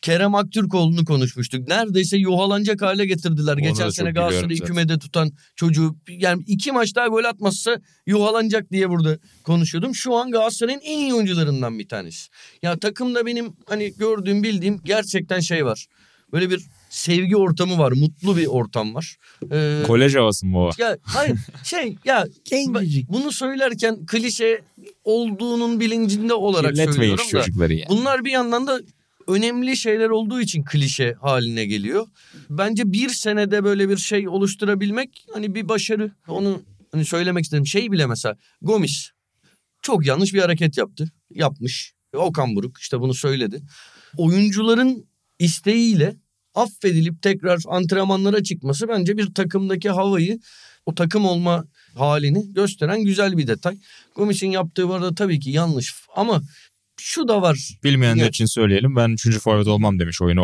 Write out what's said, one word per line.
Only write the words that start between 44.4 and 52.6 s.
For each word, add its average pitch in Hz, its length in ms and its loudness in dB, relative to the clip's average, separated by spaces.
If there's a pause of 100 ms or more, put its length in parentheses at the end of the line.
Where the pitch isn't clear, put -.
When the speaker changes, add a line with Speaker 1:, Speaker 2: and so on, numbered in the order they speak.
Speaker 1:
isteğiyle 196 760 2 (400)
affedilip 170 680 0
tekrar 185 460 0
antrenmanlara 190 760 2
çıkması 160 440 -4
bence 208 300 0
bir 208 160 -2
takımdaki 190 560 -2
havayı, 190 500 0 (460)
o 160 100 -4
takım 185 300 2
olma 175 400 0 (300)
halini 147 580 0
gösteren 196 500 0